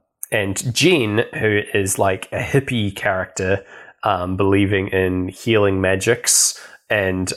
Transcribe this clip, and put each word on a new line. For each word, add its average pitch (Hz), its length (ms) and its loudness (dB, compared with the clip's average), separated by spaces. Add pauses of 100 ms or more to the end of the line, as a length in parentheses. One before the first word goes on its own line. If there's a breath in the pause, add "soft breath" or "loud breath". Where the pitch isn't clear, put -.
(320)
and 104 420 -2
Jen, 120 520 2 (140)
who 104 200 2 (140)
is, 98 260 0
like, 95 320 0
a 95 80 -6
hippie 113 560 -2
character, 95 680 -2 (400 loud breath)
um, 92 340 -2
believing 98 500 2
in 92 400 0
healing 101 540 2
magics 95 760 0 (320 loud breath)
and, 92 480 0